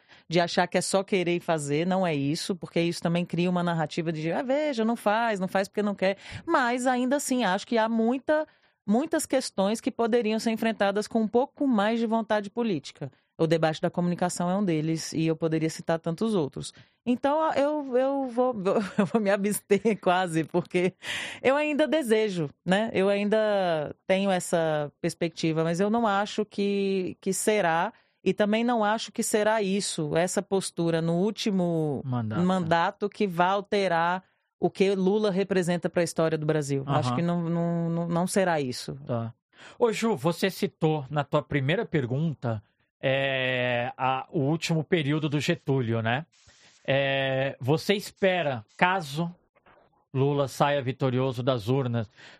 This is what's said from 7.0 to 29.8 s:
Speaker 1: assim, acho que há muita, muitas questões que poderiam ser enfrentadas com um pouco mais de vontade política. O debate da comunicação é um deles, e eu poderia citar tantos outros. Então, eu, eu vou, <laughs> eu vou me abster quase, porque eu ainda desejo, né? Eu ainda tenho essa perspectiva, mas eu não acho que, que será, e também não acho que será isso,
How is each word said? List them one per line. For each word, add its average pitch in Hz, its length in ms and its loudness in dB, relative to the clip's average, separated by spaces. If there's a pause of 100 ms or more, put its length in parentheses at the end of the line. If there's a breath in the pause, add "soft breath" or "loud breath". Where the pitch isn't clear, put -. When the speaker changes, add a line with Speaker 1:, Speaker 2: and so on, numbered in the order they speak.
Speaker 1:
assim, 254 280 0
acho 190 220 0
que 233 120 0
há 220 100 2
muita, 254 580 0 (400 soft breath)
muitas 294 400 0
questões 226 540 0
que 254 120 -2
poderiam 220 480 0
ser 226 100 -2
enfrentadas 214 560 0
com 226 160 0
um 214 60 0
pouco 269 400 0
mais 226 320 2
de 233 60 0
vontade 214 440 -2
política. 185 600 -4 (260 soft breath)
O 160 120 2
debate 160 340 2
da 170 80 0
comunicação 175 580 -2
é 180 60 0
um 208 100 0
deles, 160 480 -2
e 160 140 0
eu 160 80 2
poderia 160 340 0
citar 165 300 -2
tantos 202 380 -2
outros. 143 360 -4 (320 soft breath)
Então, 285 500 0
eu, 277 420 0
eu 269 320 0
vou, 247 260 0
<laughs> 196 420 -2
eu 196 100 2
vou 226 140 0
me 202 80 0
abster 202 720 0
quase, 175 440 0
porque 180 500 -2 (480 loud breath)
eu 269 140 4
ainda 302 320 2
desejo, 220 600 2 (160)
né? 202 300 0
Eu 190 140 2
ainda 202 840 0 (140)
tenho 196 240 2
essa 160 600 0 (100)
perspectiva, 160 640 -2
mas 170 160 -2
eu 208 100 0
não 233 160 0
acho 208 380 0
que, 196 760 -2
que 190 120 -2
será, 185 600 0 (300 soft breath)
e 185 100 2
também 214 300 2
não 240 220 2
acho 214 260 -2
que 233 140 -6
será 214 360 2
isso, 185 560 -2